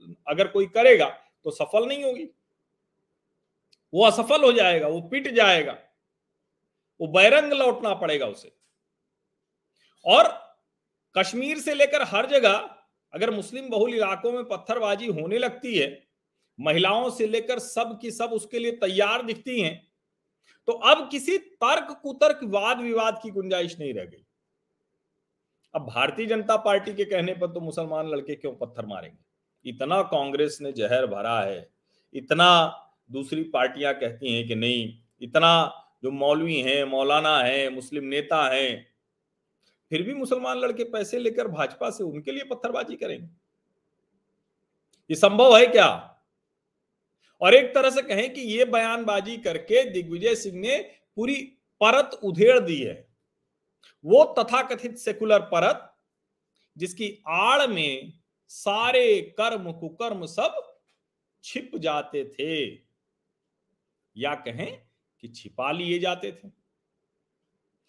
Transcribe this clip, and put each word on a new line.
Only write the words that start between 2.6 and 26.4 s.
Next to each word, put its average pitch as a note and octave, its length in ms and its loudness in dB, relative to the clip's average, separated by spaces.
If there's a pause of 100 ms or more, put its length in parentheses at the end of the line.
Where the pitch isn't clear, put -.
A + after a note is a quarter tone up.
वो G3 120 6
असफल A#3 380 4
हो B3 80 8
जाएगा, F3+ 360 2
वो E3 140 -4
पिट C4+ 260 -6
जाएगा, F#3+ 520 4 (1200)
वो D#3+ 60 -8
बैरंग B3 460 6
लौटना B3 400 0
पड़ेगा D#3 320 -2
उसे। - 260 -12 (1500)
और - 500 4 (640)
कश्मीर B3+ 420 -2
से D4+ 140 -2
लेकर C#4+ 280 2
हर G#3+ 240 -2
जगह A#3+ 520 2 (360)
अगर G#3+ 180 -2
मुस्लिम B3 380 -8
बहुल A#3 240 0
इलाकों G#3 380 -2
में B3 120 -6
पत्थरबाजी A3 640 -4
होने E3+ 300 -4
लगती A#3+ 400 -4
है, - 300 -2 (520)
महिलाओं F#3+ 500 0
से A#3 180 -4
लेकर A#3 320 -4
सब A3+ 420 -6
की A#3 100 -10
सब A#3 220 -6
उसके A3 260 -6
लिए A#3 120 -4
तैयार G#3 520 0
दिखती A3+ 380 -6
हैं, E3 300 -6 (760)
तो A#3 40 -2
अब B3 400 0
किसी C#4+ 260 -4
तर्क D4 640 -4
कुतर्क C#4+ 400 0
वाद G#3+ 360 -2
विवाद A3+ 440 -4
की A3+ 60 -14
गुंजाइश F#3 500 -6
नहीं C#3+ 140 -8
रह F#2+ 120 -10
गई। E2 200 -20 (1500)
अब D#3 60 -6
भारतीय B2+ 440 -4
जनता A3 320 0